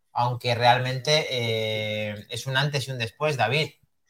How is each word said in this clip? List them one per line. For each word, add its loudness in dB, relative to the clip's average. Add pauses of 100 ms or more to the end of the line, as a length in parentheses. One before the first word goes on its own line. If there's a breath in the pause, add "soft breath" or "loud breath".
(140)
aunque 0
realmente, 4
eh, -2
es -8
un -2
antes 0
y -8
un -8
después, -4
David. 0 (380)